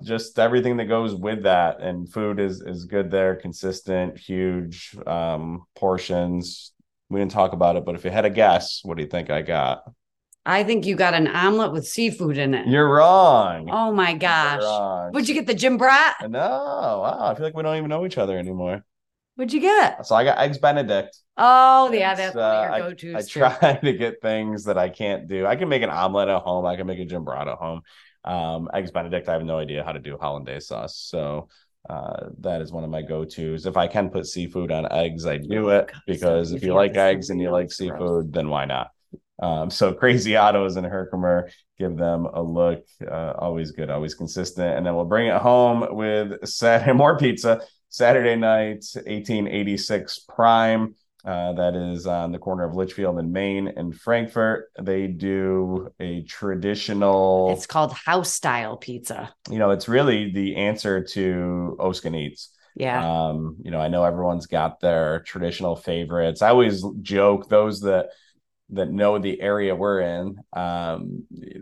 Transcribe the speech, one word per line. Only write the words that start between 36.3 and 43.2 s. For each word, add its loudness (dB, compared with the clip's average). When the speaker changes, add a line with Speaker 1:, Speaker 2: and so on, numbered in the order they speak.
Speaker 2:
so -6
Speaker 1:
if -8
you -2
Speaker 2:
easy. 4
Speaker 1:
like 4
Speaker 2:
That's 4
Speaker 1:
eggs -8
and -2
you 0
Speaker 2:
something -2
Speaker 1:
like 2
Speaker 2:
else. -12
Gross. -6
Speaker 1:
seafood, -2
then -2
why -2
not? -4
Um, -2
so 0
<laughs> -8
Crazy 4
Otto's 4
and -4
Herkimer, -2
give -4
them -2
a -6
look. 0
Uh, -6